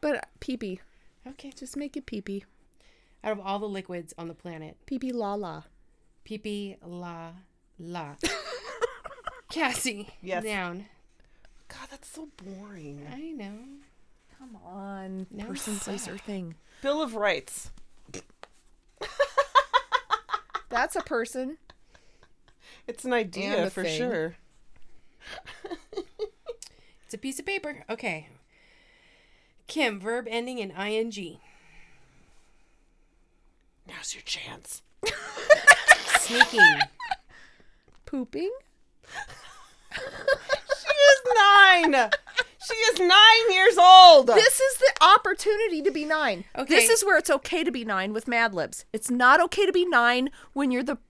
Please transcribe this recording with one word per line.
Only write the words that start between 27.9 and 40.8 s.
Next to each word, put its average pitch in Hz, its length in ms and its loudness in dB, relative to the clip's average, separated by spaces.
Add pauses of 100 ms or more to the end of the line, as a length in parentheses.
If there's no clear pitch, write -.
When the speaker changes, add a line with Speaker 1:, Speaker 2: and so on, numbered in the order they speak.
Speaker 2:
Kim, 226 240 -2
verb 233 300 -6
ending 240 280 -6
in 196 160 -10
I 196 180 -8
N 226 180 -4
G. 190 280 -14 (2500)
Speaker 3:
Now's - 280 -14
your - 80 -20
chance. - 580 -14 (240)
Speaker 2:
<laughs> 453 80 -4 (1080)
Sneaking. 831 580 4 (1300)
Speaker 1:
Pooping. 302 460 -8 (1400)
Speaker 3:
She - 60 -12
is 554 1200 2 (140)